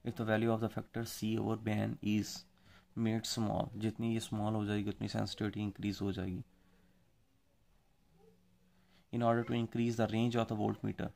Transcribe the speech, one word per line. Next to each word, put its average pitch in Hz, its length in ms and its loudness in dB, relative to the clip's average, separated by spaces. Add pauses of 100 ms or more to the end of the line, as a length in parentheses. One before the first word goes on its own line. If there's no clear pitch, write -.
if 117 100 -6
the 113 100 -4
value 110 280 4
of 110 80 0
the 110 80 0
factor - 360 -6
C 110 320 -2
over 110 200 0 (100)
ban 107 300 0 (160)
is 104 180 2 (680)
made 113 360 0
small। 107 360 0 (100)
जितनी 113 340 0
ये 113 60 2
स्मॉल 110 360 -2
हो 104 100 0
जाएगी 104 240 0
उतनी 107 180 -4
सेंसिटिविटी 104 540 -2
इंक्रीज 101 400 -2
हो 98 100 0
जाएगी। 92 320 -4 (2750)
In 120 100 2
order 117 200 6
to 120 180 0
increase 117 400 2
the 107 140 4
range 117 200 2
of 113 120 2
the 107 160 -2
voltmeter 107 520 -2